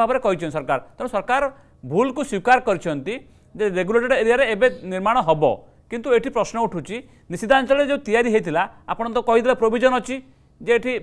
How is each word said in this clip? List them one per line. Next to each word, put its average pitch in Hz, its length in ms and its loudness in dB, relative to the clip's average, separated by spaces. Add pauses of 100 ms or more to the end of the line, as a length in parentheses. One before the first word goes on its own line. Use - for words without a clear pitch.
ଭାବରେ 240 240 2
କହିଛନ୍ତି 170 320 -2
ସରକାର। 139 220 -2 (180)
ତେଣୁ 254 180 -6
ସରକାର 240 280 0 (420)
ଭୁଲକୁ 247 400 -2
ସ୍ୱୀକାର 240 420 2
କରିଛନ୍ତି 170 480 -2 (440)
ଯେ 208 60 -2 (120)
ରେଗୁଲେଟେଡ୍ 233 460 0
ଏରିଆରେ 240 220 4 (100)
ଏବେ 208 120 2 (260)
ନିର୍ମାଣ 196 240 0 (120)
ହବ, 156 140 2 (480)
କିନ୍ତୁ 233 260 -8
ଏଠି 254 140 -2
ପ୍ରଶ୍ନ 220 260 -2 (100)
ଉଠୁଛି, 180 300 -6 (340)
ନିଷିଦ୍ଧାଞ୍ଚଳରେ 269 600 2
ଯେଉଁ 277 160 -2
ତିଆରି 233 280 2
ହେଇଥିଲା, 170 280 0 (260)
ଆପଣ 226 220 -4
ତ 226 80 0 (100)
କହିଦେଲେ 233 340 4
ପ୍ରୋଭିଜନ୍ 233 380 2
ଅଛି 254 160 -8 (440)
ଯେ 214 180 0
ଏଠି 247 140 -6 (100)